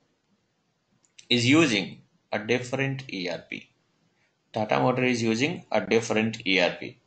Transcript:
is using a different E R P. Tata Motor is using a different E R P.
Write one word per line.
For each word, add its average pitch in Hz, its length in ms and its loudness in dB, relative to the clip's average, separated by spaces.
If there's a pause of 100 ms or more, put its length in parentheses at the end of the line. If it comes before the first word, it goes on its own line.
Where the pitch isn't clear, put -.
(1300)
is 120 200 2
using 127 540 2 (300)
a 101 60 -4
different 131 760 -4
E 87 160 -8
R 82 220 -8
P. - 200 -14 (840)
Tata 110 260 0
Motor 127 240 2
is 120 200 0
using 117 480 -2
a 104 100 0
different 110 640 0
E 95 140 2
R 85 200 2
P. - 280 -14